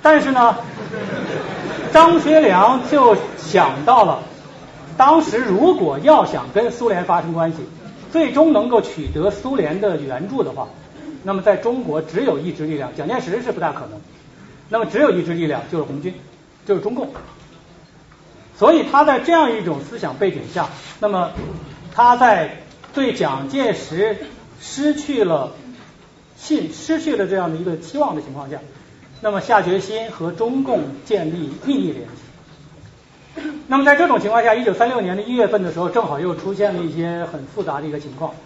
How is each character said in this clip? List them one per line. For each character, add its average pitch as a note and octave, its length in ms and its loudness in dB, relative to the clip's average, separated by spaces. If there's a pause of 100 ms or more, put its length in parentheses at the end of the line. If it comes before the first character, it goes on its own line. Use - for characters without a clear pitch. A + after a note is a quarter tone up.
但 D4+ 200 6
是 C4+ 120 -2
呢， A#3+ 240 4 (1400)
张 E4 260 8
学 D#4 220 6
良 A3+ 400 6 (100)
就 B3 240 8 (220)
想 C#3+ 480 0
到 A#3 180 6
了， D3 180 0 (760)
当 D4+ 240 8
时 A3 160 -2
如 B3+ 400 4
果 D3 220 0
要 B3 260 6
想 B2+ 280 -6
跟 G3+ 180 2
苏 A#3 180 -2
联 F3 160 -2
发 E3+ 160 2
生 E3 100 -8
关 E3 220 0
系， - 60 -10 (520)
最 D#4+ 220 2
终 D#4 180 6
能 A#3 160 2
够 A#3 140 4
取 C#3+ 260 -8
得 E3+ 240 -2
苏 C4 240 -6
联 F3 240 -2
的 G3+ 160 0
援 C#3 320 -6
助 A#3+ 160 -4
的 C#3 80 -6
话， B2+ 160 -10 (560)
那 G3 100 -6
么 G3 80 -4
在 G3+ 140 4
中 A#3+ 300 -4
国 D#3 160 -4
只 F#3+ 240 -4
有 E3+ 120 0
一 D#3+ 140 -6
支 D#3 140 -8
力 D#3 100 -4
量， B2+ 220 -8
蒋 D3 100 -6
介 A#3 140 -4
石 F3+ 200 -6
是 A#3+ 120 -6
不 F#3 80 -6
大 D#3 100 -2
可 C3+ 160 -12
能， D#3+ 140 -16 (680)
那 A3 120 -2
么 G#3+ 60 0
只 F#3+ 140 -4
有 C#4+ 120 6
一 F3 120 0
支 E3 100 -6
力 E3 140 -2
量 C3 140 -4 (100)
就 F3 60 -4
是 C#3+ 80 -4
红 C#3 160 -10
军， F3+ 120 -8 (520)
就 G3 100 2
是 E3 60 -4
中 A3 120 -4
共。 C#4 200 -8 (1400)
所 C4 160 6
以 D#4 180 4
他 C#4+ 140 6
在 C4+ 160 2
这 E4+ 100 -2
样 C#4+ 240 4
一 G#3 80 -6
种 D#3+ 160 -4
思 - 180 -14
想 D3+ 200 -8
背 F#3+ 140 0
景 - 100 -10 (120)
下， E3 140 -4 (320)
那 - 80 -2
么 F#3 240 -2 (640)
他 A#3+ 220 6
在 G#3 400 4 (360)
对 B3+ 200 0
蒋 C#3 340 -4
介 B3+ 240 -2
石 G3 460 -4 (420)
失 D4 340 -2
去 C4+ 300 -2
了 D3 300 -2 (840)
信-， G#3 360 -4
失 D#4+ 260 -6
去 C#4+ 160 -4
了 G3 100 0
这 F#3 100 -2
样 F3 160 -2
的 D#3+ 60 -6
一 F3 60 -8
个 E3+ 140 -4
期 - 200 -12
望 A#3+ 180 0
的 D3 60 -6
情 C3+ 120 -14
况 C#3 160 -14
下， B2 100 -12 (640)
那 G#3+ 100 -2
么 G3 100 -4
下 G#3+ 200 4
决 F3+ 180 0
心 A3 320 -8
和 E3 200 -8
中 B3 320 -2
共 G#3 200 -2 (220)
建 F#3 220 -2
立 D#3+ 240 -6 (140)
秘 C4 120 0
密 F3+ 140 -2
联 A#2+ 140 -10
系。 - 1400 -20 (260)
那 C4 100 2
么 C#4 80 2
在 C#4+ 100 8
这 E4 120 2
种 A#3+ 120 2
情 G3+ 100 -2
况 A3+ 140 2
下， A3 100 4
一 B3 100 0
九 G3+ 100 2
三 A#3 160 2
六 B3 120 -2
年 F#3 160 -4
的 G#3 60 -6
一 A#3+ 100 -6
月 A#3 140 2
份 G3+ 160 0
的 E3+ 80 -4
时 E3 80 -8
候， F3 100 -2
正 A3 160 0
好 D3 140 -6
又 F3 160 -4
出 F#3+ 180 -8
现 G3 220 -2
了 F3 80 -6
一 D#3 100 -6
些 E3+ 380 -6
很 C#3+ 160 -12
复 G3+ 160 -8
杂 D3 180 -6
的 D#3 60 -10
一 D3+ 40 -8
个 D3 80 -8
情 C#3 160 -14
况。 C#3+ 180 -8 (120)